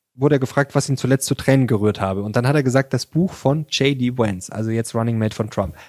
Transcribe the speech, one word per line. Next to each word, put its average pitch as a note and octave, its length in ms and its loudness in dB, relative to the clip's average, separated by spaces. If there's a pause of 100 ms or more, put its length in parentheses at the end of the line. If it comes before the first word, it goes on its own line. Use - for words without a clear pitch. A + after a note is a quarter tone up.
(140)
wurde C#3+ 220 2
er - 20 2
gefragt, C3+ 360 0
was C#3 140 0
ihn C3+ 80 0
zuletzt C3 300 0
zu - 80 -2
Tränen C3+ 320 2
gerührt G#2 340 0
habe. F#2+ 220 -2
Und G#2 140 -6
dann A#2+ 100 2
hat C#3+ 80 2
er D3 80 4
gesagt, C3 320 0
das B2 120 -4
Buch F3 260 0
von D3+ 360 -2
J C3+ 300 0
D B2 180 -2
Vance, G#2 360 -2
also A2+ 180 -4
jetzt A2+ 240 -4
Running A2+ 240 0
Mate A2 160 0
von G#2+ 160 -4
Trump. F#2 260 -4 (120)